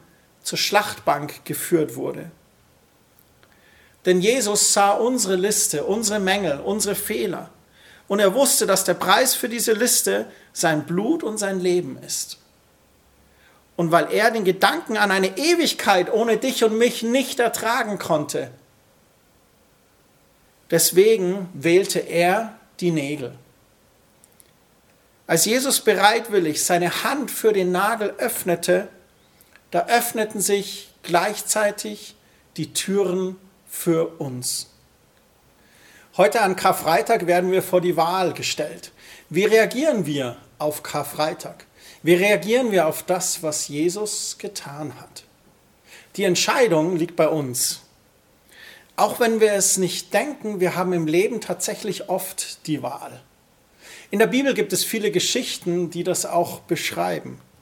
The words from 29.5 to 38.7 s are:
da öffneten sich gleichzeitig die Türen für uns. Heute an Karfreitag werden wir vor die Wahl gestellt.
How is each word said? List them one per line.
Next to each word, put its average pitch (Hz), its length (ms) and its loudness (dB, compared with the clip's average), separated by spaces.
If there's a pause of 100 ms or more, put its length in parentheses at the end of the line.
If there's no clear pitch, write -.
da 170 160 0
öffneten 220 520 0
sich 202 500 -4 (120)
gleichzeitig 208 1120 -2 (420)
die 156 160 -8
Türen 185 640 -2 (320)
für 165 380 0 (140)
uns. 127 480 -8 (1500)
Heute 220 240 4
an 190 160 2
Karfreitag 160 720 2
werden 180 240 2
wir 185 120 2
vor 180 200 0
die 175 140 0
Wahl 170 360 0
gestellt. 156 600 -8 (360)